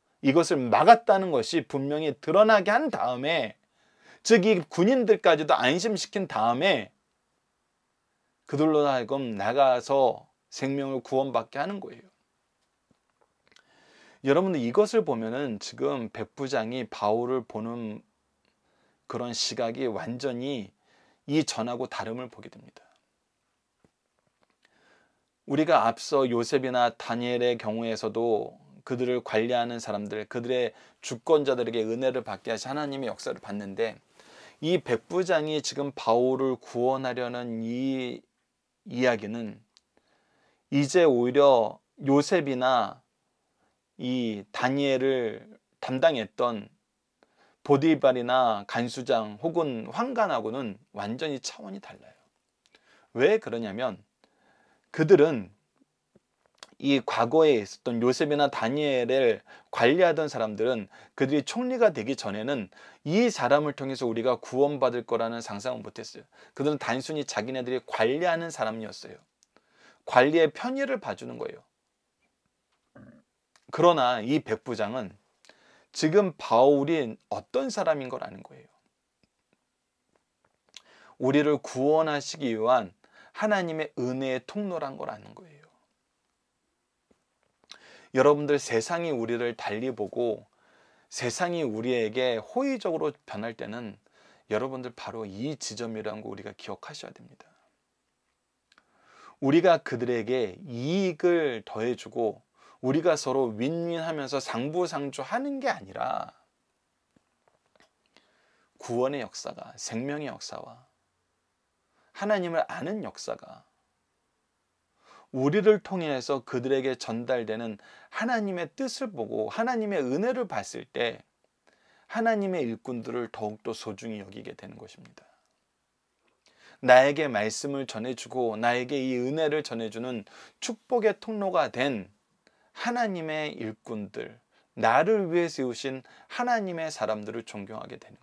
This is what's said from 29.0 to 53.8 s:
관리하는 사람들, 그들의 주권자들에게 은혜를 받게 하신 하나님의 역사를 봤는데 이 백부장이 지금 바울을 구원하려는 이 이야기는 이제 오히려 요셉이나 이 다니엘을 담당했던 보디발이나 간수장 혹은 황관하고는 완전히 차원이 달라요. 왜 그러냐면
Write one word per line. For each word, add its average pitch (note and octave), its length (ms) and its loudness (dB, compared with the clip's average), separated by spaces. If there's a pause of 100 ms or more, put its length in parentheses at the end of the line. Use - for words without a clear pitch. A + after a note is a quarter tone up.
관리하는 A#2+ 560 0
사람들, G#2+ 480 -6
그들의 B2 460 -2 (280)
주권자들에게 B2 840 0
은혜를 B2 400 -2
받게 G#2 280 -10
하신 A2+ 180 -6
하나님의 C#3 380 -6
역사를 B2 320 -8
봤는데 G#2 560 -6 (640)
이 E3 180 2
백부장이 D#3 840 0
지금 C#3 320 -6
바울을 B2+ 640 2
구원하려는 B2 1080 -4
이 B2 600 -4 (640)
이야기는 A#2 720 -2 (1120)
이제 C#3+ 340 4
오히려 B2+ 720 6 (280)
요셉이나 C3+ 960 2 (960)
이 A#2+ 540 -4
다니엘을 C3 1080 -2 (220)
담당했던 B2 880 0 (960)
보디발이나 B2+ 1040 4
간수장 A#2 720 -2
혹은 D3+ 480 -2
황관하고는 C#3 880 -4 (140)
완전히 B2+ 480 -6
차원이 G3+ 400 -12
달라요. - 320 -20 (1000)
왜 E3 260 6
그러냐면 A2+ 600 -4 (920)